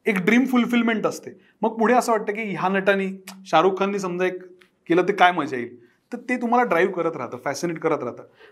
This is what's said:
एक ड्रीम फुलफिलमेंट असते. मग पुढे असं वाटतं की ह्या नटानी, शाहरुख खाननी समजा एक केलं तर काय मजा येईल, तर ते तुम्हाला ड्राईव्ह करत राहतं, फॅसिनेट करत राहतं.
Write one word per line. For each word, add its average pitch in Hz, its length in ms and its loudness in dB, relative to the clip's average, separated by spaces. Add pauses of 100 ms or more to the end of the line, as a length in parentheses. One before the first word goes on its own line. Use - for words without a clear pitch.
एक 220 120 2
ड्रीम 226 260 4
फुलफिलमेंट 233 640 0
असते. - 240 -8 (320)
मग 220 160 -2
पुढे 233 160 4
असं 240 180 2
वाटतं 214 200 -2
की 220 100 -6
ह्या 180 260 -4
नटानी, 190 560 0 (220)
शाहरुख 185 320 4
खाननी 196 200 -2
समजा 180 280 -4
एक 180 160 -6 (460)
केलं 170 140 4
तर 185 100 0
काय 180 200 6
मजा 139 240 -4
येईल, 120 280 -10
तर - 320 -18
ते 247 200 -4
तुम्हाला 240 280 2
ड्राईव्ह 185 280 2
करत 160 240 -4
राहतं, 123 280 -10
फॅसिनेट 156 340 -4
करत 156 240 -2
राहतं. 120 200 -10 (300)